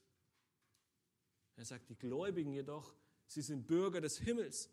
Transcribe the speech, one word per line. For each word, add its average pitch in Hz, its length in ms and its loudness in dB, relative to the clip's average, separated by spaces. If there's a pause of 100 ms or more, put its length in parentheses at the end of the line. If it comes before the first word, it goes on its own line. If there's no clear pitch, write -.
(1600)
Er 117 100 -10
sagt, 123 240 -10
die 113 60 -10
Gläubigen 151 540 0
jedoch, 139 440 -6 (320)
sie 151 160 -4
sind 135 240 -2
Bürger 180 340 6
des 151 200 -2
Himmels, 220 520 0